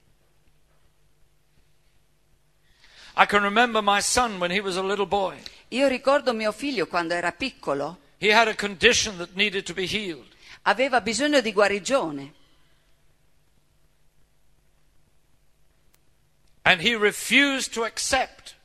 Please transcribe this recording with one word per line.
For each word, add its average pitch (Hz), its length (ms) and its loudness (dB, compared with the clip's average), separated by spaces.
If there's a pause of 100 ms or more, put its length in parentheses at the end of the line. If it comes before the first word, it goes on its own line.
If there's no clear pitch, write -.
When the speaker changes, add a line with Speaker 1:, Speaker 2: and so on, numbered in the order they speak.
(3250)
Speaker 1:
I 190 100 8
can 208 160 2
remember 220 400 2
my 202 180 2
son 220 400 -2
when 175 100 -2
he 190 100 -2
was 196 160 -6
a 190 60 -2
little 196 240 -2
boy. 180 300 -4 (340)
Speaker 2:
Io 269 180 2
ricordo 254 440 0
mio 220 200 -2
figlio 240 340 -4
quando 170 280 -2
era 175 180 -2
piccolo. 151 680 -6 (200)
Speaker 1:
He 208 140 2
had 226 160 6
a 208 60 -2
condition 202 640 0
that 175 160 -10
needed 196 320 -2
to 170 80 -10
be 185 120 -4
healed. 160 400 -6 (400)
Speaker 2:
Aveva 247 340 2
bisogno 254 400 2
di 214 120 -4
guarigione. 190 800 0 (4000)
Speaker 1:
And 175 160 4
he 233 140 0
refused 240 800 0
to 226 100 -4
accept - 680 -6 (100)